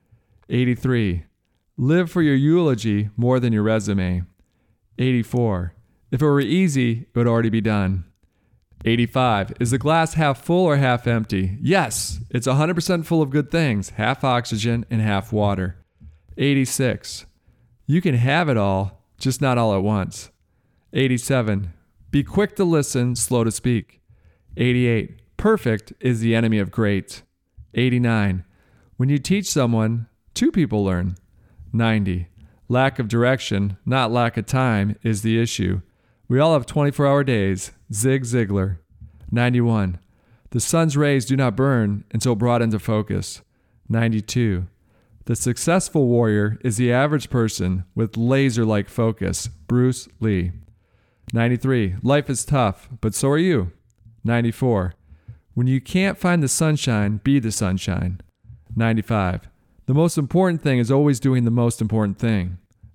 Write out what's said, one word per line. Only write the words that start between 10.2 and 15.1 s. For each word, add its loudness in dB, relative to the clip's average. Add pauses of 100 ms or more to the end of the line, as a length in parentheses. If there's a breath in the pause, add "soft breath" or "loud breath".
full 2
or 2
half 2
empty? -2
Yes, -2 (100)
it's -2
a 0
hundred 2
percent -2
full 0
of 0
good -2
things, 0
half -2
oxygen -2
and 0
half -2